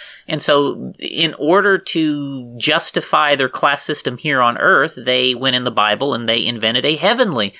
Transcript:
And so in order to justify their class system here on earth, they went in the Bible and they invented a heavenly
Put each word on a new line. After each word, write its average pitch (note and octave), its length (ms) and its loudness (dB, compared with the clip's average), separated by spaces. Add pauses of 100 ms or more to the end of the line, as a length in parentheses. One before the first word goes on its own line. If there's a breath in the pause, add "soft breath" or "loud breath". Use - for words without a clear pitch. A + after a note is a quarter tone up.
(280 loud breath)
And D3+ 140 -4
so C#3+ 560 0
in - 380 -4
order F#3+ 420 2
to C#3+ 800 -4
justify D3+ 800 0
their C3 140 0
class - 340 0
system C3 340 -6
here C#3+ 240 0
on A#2+ 160 2
earth, D#3+ 400 2
they B2+ 380 0
went B2+ 200 -2
in B2+ 100 -2
the A#2+ 60 -2
Bible G#2+ 440 2
and A#2 120 -4
they A2+ 160 0
invented A#2 400 -2
a D#3 120 2
heavenly E3 640 0